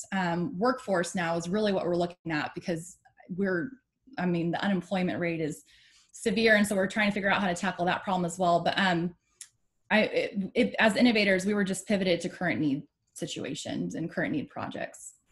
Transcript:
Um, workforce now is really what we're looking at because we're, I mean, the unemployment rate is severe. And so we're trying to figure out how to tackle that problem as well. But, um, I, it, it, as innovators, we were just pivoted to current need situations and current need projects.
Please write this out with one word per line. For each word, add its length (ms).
Um, 460
workforce 560
now 220
is 120
really 240
what 140
we're 100
looking 360
at 220
because 440
we're, 420
I 80
mean, 240
the 120
unemployment 580
rate 200
is 220
severe. 460
And 100
so 100
we're 120
trying 200
to 60
figure 160
out 100
how 80
to 60
tackle 320
that 160
problem 240
as 120
well. 220
But, 160
um, 380
I, 100
it, 540
it, 240
as 180
innovators, 500
we 80
were 100
just 220
pivoted 360
to 60
current 320
need 220
situations 800
and 160
current 220
need 180
projects. 640